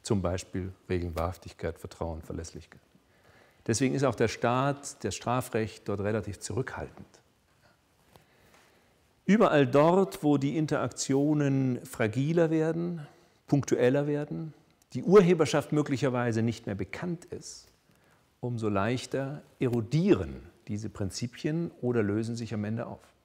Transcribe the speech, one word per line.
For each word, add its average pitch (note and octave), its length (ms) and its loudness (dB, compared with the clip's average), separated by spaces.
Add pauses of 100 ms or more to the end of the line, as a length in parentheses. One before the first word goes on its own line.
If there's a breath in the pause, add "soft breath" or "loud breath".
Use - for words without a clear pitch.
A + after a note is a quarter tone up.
Zum G2+ 200 0
Beispiel F2+ 500 -6 (180)
Regeln F2 260 -4
Wahrhaftigkeit, E2+ 600 -6
Vertrauen, D#2+ 440 -10
Verlässlichkeit. - 600 -14 (840 soft breath)
Deswegen C3 260 2
ist C#3 100 0
auch B2+ 120 2
der A#2 120 2
Staat, C3 760 -2
das G2+ 120 -4
Strafrecht A#2 720 -4
dort G#2 120 -4
relativ G2+ 400 -4
zurückhaltend. - 680 -8 (2250 soft breath)
Überall F#3 420 6
dort, E3+ 560 4
wo D3 140 4
die C#3+ 200 0
Interaktionen C#3 1300 0
fragiler D3+ 640 0
werden, E3 560 -2 (400 loud breath)
punktueller C#3 600 2
werden, D3+ 460 -6 (400)
die B2+ 100 -6
Urheberschaft E3+ 680 6
möglicherweise B2 720 0
nicht A2+ 240 -2
mehr G#2+ 80 -4
bekannt E3 520 -8
ist, - 420 -16 (720 soft breath)
umso A2+ 300 -4
leichter B2+ 760 -2 (160)
erodieren A#2+ 840 0 (260)
diese G#2 220 -6
Prinzipien D3+ 800 -4 (120)
oder A#2+ 200 0
lösen A2 340 -2
sich A#2 200 -8
am G#2 80 -4
Ende A2+ 240 -6
auf. A#2+ 140 -14 (240)